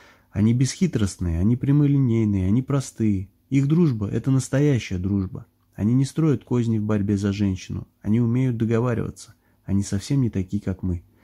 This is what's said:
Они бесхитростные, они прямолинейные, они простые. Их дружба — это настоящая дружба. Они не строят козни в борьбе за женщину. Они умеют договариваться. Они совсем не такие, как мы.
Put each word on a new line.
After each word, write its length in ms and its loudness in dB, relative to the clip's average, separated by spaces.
Они 240 2
бесхитростные, 840 -2
они 160 2
прямолинейные, 920 2
они 140 2
простые. 680 -2
Их 180 2
дружба — 420 2
это 200 -2
настоящая 640 0
дружба. 480 -2
Они 200 0
не 100 2
строят 380 0
козни 380 0
в 20 -4
борьбе 340 0
за 160 0
женщину. 540 -2
Они 180 2
умеют 360 0
договариваться. 800 -2
Они 200 0
совсем 380 -2
не 60 0
такие, 320 -4
как 220 -6
мы. 220 -4